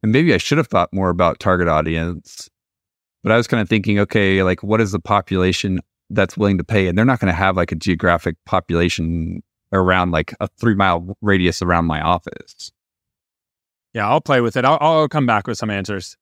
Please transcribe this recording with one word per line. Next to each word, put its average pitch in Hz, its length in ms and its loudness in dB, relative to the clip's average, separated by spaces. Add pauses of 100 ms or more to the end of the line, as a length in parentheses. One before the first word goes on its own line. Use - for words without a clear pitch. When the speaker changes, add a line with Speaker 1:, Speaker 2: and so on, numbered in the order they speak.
Speaker 1:
And 107 80 0
maybe 147 220 4
I 92 40 4
should 143 200 0
have 156 100 0
thought 90 240 0
more 95 180 0
about 87 300 0
target 90 300 2
audience, 82 800 -4 (760)
but 107 80 0
I 113 60 4
was 120 100 0
kinda 113 180 0
thinking, 104 320 0
okay, 98 460 2
like, 92 180 0
what 110 200 0
is 104 100 0
the 95 80 -2
population 95 800 0 (300)
that's 98 260 -2
willing 101 220 2
to 85 80 -4
pay? 98 220 0
And 87 100 -2
they're 110 80 2
not 127 160 0
gonna 95 100 0
have, 95 240 0
like, 87 160 0
a 90 40 -4
geographic 85 600 0 (100)
population 85 960 -2 (300)
around, 92 400 2
like, 78 300 -2
a 104 80 -6 (100)
three-mile 95 640 0
radius 92 400 0
around 87 240 2
my 78 160 -2
office. - 720 -6 (1200)
Speaker 2:
Yeah, 104 140 -2
I'll 143 140 2
play 131 200 2
with 117 160 -2
it. 123 60 0
I'll, 143 160 4
I'll 156 280 2
come 143 180 0
back 110 220 0
with 117 100 -6
some 110 140 -4
answers. 98 500 -6